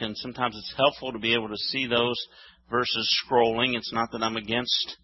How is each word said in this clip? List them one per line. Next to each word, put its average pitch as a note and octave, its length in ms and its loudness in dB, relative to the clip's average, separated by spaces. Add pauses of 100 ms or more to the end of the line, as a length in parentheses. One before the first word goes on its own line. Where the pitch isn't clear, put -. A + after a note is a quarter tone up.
and A2 180 -4
sometimes A#2+ 380 -4
it's - 200 -12
helpful C3+ 360 2
to A2 80 -8
be A2+ 140 2
able A2 160 0
to G#2+ 60 -6 (140)
see C3+ 160 -2
those A#2+ 340 2 (480)
versus A2+ 400 0 (160)
scrolling. A#2+ 520 4
It's - 160 -8
not A2+ 180 0
that A2+ 140 -2
I'm A2+ 120 0
against, A2+ 680 -2